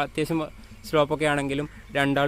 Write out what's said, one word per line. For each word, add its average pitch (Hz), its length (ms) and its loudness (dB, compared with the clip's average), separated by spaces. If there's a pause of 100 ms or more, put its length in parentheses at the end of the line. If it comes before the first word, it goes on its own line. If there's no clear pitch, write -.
അത്യാവശ്യം 156 360 -2 (480)
സ്ലോപ്പൊക്കെ 151 440 2
ആണെങ്കിലും 139 340 0 (320)
രണ്ടാൾ 139 300 4